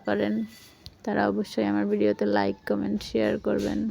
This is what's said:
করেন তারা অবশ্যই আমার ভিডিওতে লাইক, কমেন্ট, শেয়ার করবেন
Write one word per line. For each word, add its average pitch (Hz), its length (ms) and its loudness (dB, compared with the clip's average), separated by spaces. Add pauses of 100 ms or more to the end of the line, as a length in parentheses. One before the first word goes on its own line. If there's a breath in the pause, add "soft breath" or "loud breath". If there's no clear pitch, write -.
করেন 208 380 0 (600 loud breath)
তারা 208 240 2
অবশ্যই 208 360 -2
আমার - 220 0
ভিডিওতে 208 400 2
লাইক, 202 300 2 (100)
কমেন্ট, 202 360 -2
শেয়ার 214 360 0
করবেন 208 520 -2